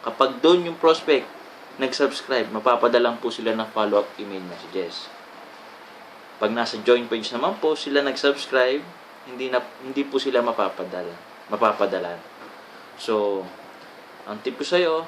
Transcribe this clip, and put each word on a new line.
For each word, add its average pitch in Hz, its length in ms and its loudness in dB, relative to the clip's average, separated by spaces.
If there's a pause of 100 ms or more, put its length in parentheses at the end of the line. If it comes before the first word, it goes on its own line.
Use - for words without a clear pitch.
Kapag 127 320 0
doon 170 320 4
yung 165 80 -10
prospect 160 480 4 (560)
nag-subscribe, 131 720 0
mapapadalan 120 640 4
po 117 160 -4
sila 113 240 -2
ng 110 160 -2
follow-up 104 400 2
email 95 320 -10
messages. 87 640 -8 (1300)
Pag 107 160 0
nasa 117 320 -2
join 120 240 6
page 117 240 -4
naman 156 240 0
po 156 160 2
sila 143 240 0
nag-subscribe, 139 800 2 (480)
hindi 127 240 -6
na, 127 80 2 (240)
hindi 135 240 -2
po 135 160 -2
sila 127 160 2
mapapadala, 92 720 -2 (400)
mapapadalan. 98 720 0 (720)
So, 104 480 0 (800)
ang 107 240 -10
tip - 80 -4
ko - 80 -8
sa'yo 165 460 2